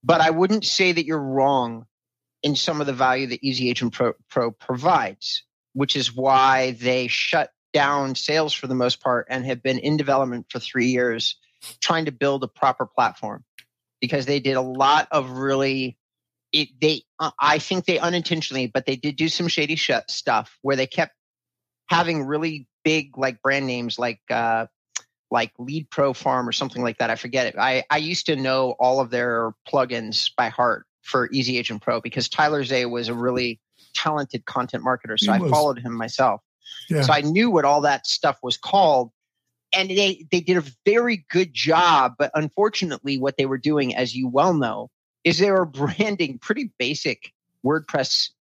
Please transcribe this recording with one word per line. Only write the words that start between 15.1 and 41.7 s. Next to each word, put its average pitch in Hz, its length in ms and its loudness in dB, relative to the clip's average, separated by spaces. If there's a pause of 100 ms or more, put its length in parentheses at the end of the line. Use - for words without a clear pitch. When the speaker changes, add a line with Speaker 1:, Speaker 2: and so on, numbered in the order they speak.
Speaker 1:
of 135 220 0
really, 135 680 -2 (540)
it, 147 160 0 (120)
they, 151 220 2 (160)
uh, 156 220 -4
I 151 180 4
think 180 260 -4
they 175 140 0
unintentionally, 160 680 -2
but 131 180 -4
they 135 80 -2
did 139 220 -6
do 160 120 0
some 170 200 -2
shady 156 260 -2
sh-, - 160 -2 (180)
stuff - 540 -2
where 135 140 0
they 131 100 0
kept - 260 -4 (760)
having 165 340 2
really 151 440 -4 (160)
big, 151 340 0
like, 131 240 -4
brand 135 240 0
names 120 320 -4
like, 120 220 -4 (100)
uh, 113 360 0 (640)
like 117 280 0
Lead 143 320 -8
Pro 139 240 2
Farm 127 340 -2
or 113 40 -4
something 123 300 -4
like 117 160 -2
that. 117 120 0
I 113 60 0
forget 123 300 -2
it. - 120 -6
I, 127 320 0
I 151 80 2
used 165 280 -4
to 156 100 0
know 131 440 0
all 127 180 4
of 123 120 0
their 117 420 -2 (160)
plugins 120 680 -2
by 120 140 0
heart 117 380 0 (160)
for 123 300 0
Easy 127 260 -2
Agent 113 240 -6
Pro 120 180 -2
because 120 300 -6
Tyler 151 340 0
Zay 123 220 0
was 120 220 -4
a 120 60 -4
really 123 460 -2 (340)
talented 147 520 -4
content 123 380 -4
marketer. 113 340 -2
So 113 140 2
Speaker 2:
He 98 60 4
Speaker 1:
I 180 40 2
Speaker 2:
was. 151 80 0
Speaker 1:
followed 147 300 4
him 120 120 -8
myself. 113 480 0 (480)
Speaker 2:
Yeah. 151 140 0
Speaker 1:
So 139 100 4
I 147 80 4
knew 185 300 2
what 156 160 4
all 147 160 4
that 143 240 0
stuff - 360 0
was 123 140 -4
called. 151 540 4 (640)
And 190 160 0
they, 190 420 0
they 180 80 2
did 180 160 0
a 160 80 0 (220)
very 226 420 2
good 175 240 0
job. 151 640 4